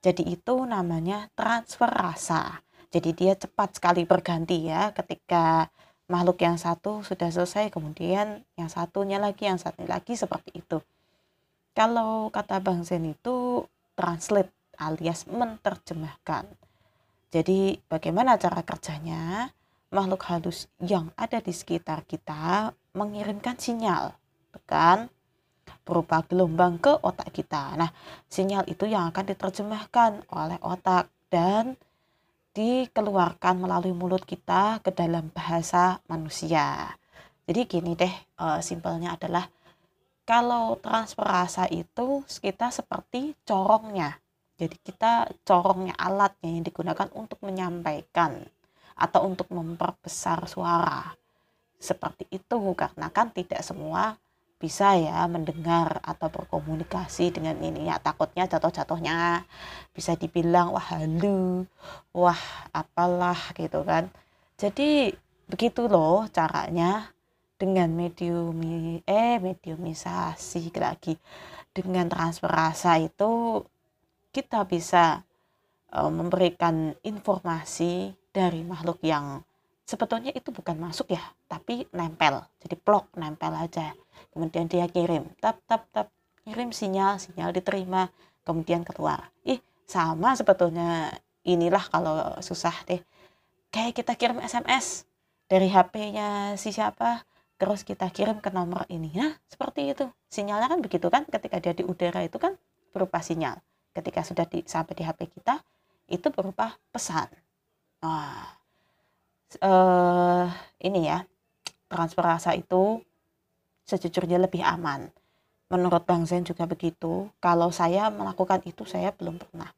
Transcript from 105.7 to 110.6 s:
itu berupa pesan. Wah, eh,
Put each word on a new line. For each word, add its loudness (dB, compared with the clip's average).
itu -2
berupa -4
pesan. -4
Wah, -6
eh, 6